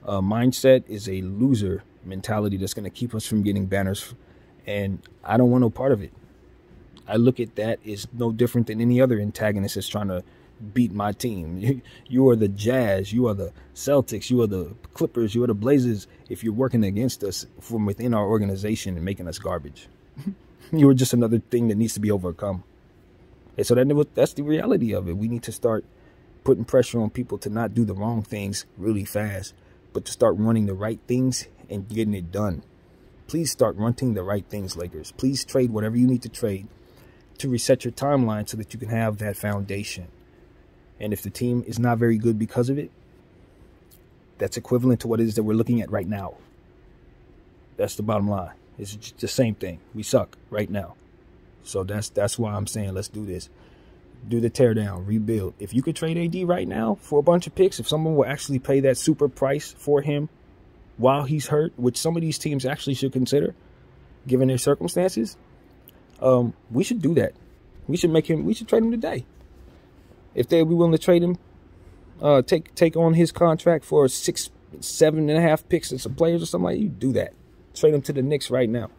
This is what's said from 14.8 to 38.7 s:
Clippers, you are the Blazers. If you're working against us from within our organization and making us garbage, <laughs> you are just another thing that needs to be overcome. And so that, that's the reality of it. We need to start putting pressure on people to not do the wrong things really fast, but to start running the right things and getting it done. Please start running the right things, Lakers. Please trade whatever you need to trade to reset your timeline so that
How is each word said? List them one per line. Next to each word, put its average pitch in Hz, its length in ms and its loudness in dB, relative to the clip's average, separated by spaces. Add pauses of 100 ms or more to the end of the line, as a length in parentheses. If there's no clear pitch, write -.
Clippers, 117 400 -2
you 117 100 2
are 123 40 2
the 117 60 2
Blazers. 117 540 2 (220)
If - 140 -10
you're 110 100 -2
working 120 300 2
against 104 400 -2
us 95 220 -6 (160)
from 110 240 -4
within 113 280 -2
our 104 120 2
organization 101 680 -2
and 85 100 -6
making 92 220 -6
us 80 120 -10
garbage, 76 480 -8 (420)
<laughs> - 420 -16
you 151 180 8
are 135 40 8
just 127 200 2
another 117 260 2
thing 120 300 0
that 104 60 0
needs 110 200 0
to 104 40 -8
be 104 120 0
overcome. 92 520 -4 (960)
And 107 80 0
so 120 100 4
that, 139 400 4
that's 143 180 2
the 143 100 -8
reality 156 500 0
of 95 160 -4
it. 87 80 -4
We 107 100 -4
need 117 160 -4
to 113 80 -10
start 110 320 -2 (600)
putting 123 220 2
pressure 120 360 2
on 104 80 0
people 123 300 -6
to 104 100 -8
not 110 240 -4
do 117 120 2
the 104 80 -4
wrong 107 300 -4
things 101 420 -8 (120)
really 101 280 -2
fast, 104 480 -6 (400)
but 95 120 -6
to - 60 -10
start 104 260 4
running 110 280 2
the 98 80 -2
right 107 340 -6
things 127 400 0 (220)
and 98 180 -8
getting 110 260 -2
it 87 180 -8
done. 95 320 -4 (640)
Please 156 240 -4
start - 240 2
running 117 380 0
the 95 100 -4
right 98 260 -4
things, 98 260 -8
Lakers. 85 360 -10
Please 131 340 -2
trade 127 260 2
whatever 107 260 -2
you 123 100 6
need 127 160 2
to 113 60 -12
trade 98 380 -4 (720)
to 143 120 -6
reset 123 360 2
your 120 60 -4
timeline 120 580 0
so 110 80 -10
that 110 160 -10